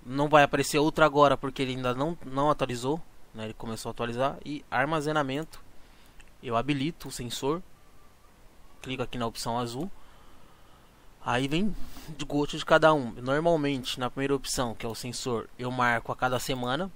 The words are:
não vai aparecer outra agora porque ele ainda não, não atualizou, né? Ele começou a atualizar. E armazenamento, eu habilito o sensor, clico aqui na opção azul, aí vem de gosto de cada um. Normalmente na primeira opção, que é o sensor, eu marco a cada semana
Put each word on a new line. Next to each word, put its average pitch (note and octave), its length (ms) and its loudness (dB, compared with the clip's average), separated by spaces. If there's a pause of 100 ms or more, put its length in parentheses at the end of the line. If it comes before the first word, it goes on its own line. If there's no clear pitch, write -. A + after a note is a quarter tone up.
não C#3 220 0
vai D3+ 160 10
aparecer C#3+ 360 2
outra D#3 260 6
agora C#3 320 8
porque C3+ 240 -4
ele C3 140 -2
ainda B2+ 200 0
não, D#3 300 -2
não C#3 240 0
atualizou, C3 520 0 (320)
né? A2 120 -10
Ele A2 80 -8
começou A2+ 360 -8
a - 20 -8
atualizar. B2 520 -2
E C#3+ 260 -8
armazenamento, D3 920 0 (800)
eu A#2 140 0
habilito C#3 500 -2
o C3+ 60 -10
sensor, C3+ 480 -4 (1200)
clico C3 200 -6
aqui - 160 -4
na A#2+ 80 -2
opção A#2 320 -4
azul, B2 320 -4 (1400)
aí B2 200 0
vem F3+ 280 2 (400)
de - 80 -8
gosto D3 320 -2
de D3+ 80 -6
cada D#3+ 300 8
um. B2+ 200 0
Normalmente C#3+ 840 0
na B2 120 -2
primeira C#3 240 0
opção, B2 400 -2
que - 100 -8
é A#2 40 -2
o A2+ 40 -6
sensor, A#2+ 640 -4
eu B2 140 -4
marco A#2+ 400 0
a A#2+ 40 -2
cada B2+ 240 0
semana C3 560 -4